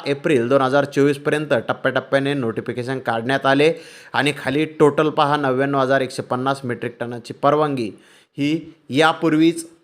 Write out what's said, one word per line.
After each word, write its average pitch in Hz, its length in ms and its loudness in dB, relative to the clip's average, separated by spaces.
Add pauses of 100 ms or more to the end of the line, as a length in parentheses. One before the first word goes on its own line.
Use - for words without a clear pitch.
एप्रिल 139 420 0
दोन 135 140 2
हजार 139 240 2
चोवीस 139 320 0
पर्यंत 147 360 -2 (140)
टप्प्याटप्प्याने 139 680 -2
नोटिफिकेशन 123 680 -6
काढण्यात 123 460 -2
आले 143 280 4 (400)
आणि 135 260 2
खाली 143 260 0
टोटल 151 440 2
पहा, 147 280 2
नव्याण्णव 139 420 0
हजार 131 220 2
एकशे 131 200 -6
पन्नास 131 420 -4
मेट्रिक 120 360 -6
टनाची 120 340 -10
परवानगी 143 560 0 (480)
ही 147 360 -4 (160)
यापूर्वीच 160 800 2 (160)